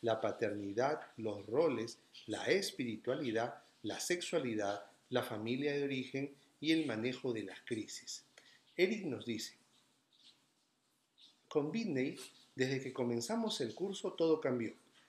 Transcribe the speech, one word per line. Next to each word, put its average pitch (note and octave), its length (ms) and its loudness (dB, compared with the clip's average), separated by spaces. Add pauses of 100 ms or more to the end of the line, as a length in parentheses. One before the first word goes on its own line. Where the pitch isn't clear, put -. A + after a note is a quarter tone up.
la A2 180 4
paternidad, G#2 800 0 (160)
los G2+ 300 -4
roles, A#2 520 2 (280)
la G#2 200 -2
espiritualidad, B2 1160 0 (200)
la G2+ 160 -4
sexualidad, A#2+ 840 0 (240)
la B2 140 2
familia B2 500 -2
de C#3+ 120 0
origen C3+ 520 -2 (240)
y D3+ 120 4
el D#3+ 120 4
manejo B2 480 0
de G#2+ 120 -2
las F#2 180 -10
crisis. - 600 -6 (520)
Eric F#3+ 300 2
nos B2 180 -4
dice, - 320 -4 (1900)
"Con D3+ 220 2
Whitney, D#3+ 460 0 (380)
desde C3 280 2
que C3 100 -8
comenzamos C#3 680 0
el A2+ 140 -2
curso, F#3+ 380 -4
todo D#3+ 280 4
cambió. B2 340 0 (340)